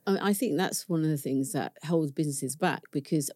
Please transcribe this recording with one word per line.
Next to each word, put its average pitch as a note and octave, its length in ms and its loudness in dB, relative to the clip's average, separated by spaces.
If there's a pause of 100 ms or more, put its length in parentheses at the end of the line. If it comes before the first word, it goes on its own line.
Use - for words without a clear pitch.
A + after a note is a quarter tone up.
I, G3 120 2 (100)
I G3+ 60 4
think F3+ 240 0
that's - 280 -2
one D#3+ 160 0
of D#3 60 2
the D3+ 80 2
things C3+ 360 -2
that A2 340 -4
holds D#3 260 2
businesses C#3 440 -2
back, - 260 0 (100)
because D3 440 0